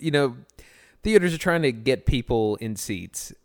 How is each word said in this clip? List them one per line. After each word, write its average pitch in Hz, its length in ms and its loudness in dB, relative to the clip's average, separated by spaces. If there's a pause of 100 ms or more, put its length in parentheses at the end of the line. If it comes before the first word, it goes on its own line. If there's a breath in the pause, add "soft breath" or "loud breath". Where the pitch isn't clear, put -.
you 160 80 -4
know, 143 280 0 (640 soft breath)
theaters 185 320 4
are 165 40 -6
trying 170 240 0
to 143 100 2
get 117 340 -2
people 113 520 0
in 110 180 -6
seats, - 560 -10 (140)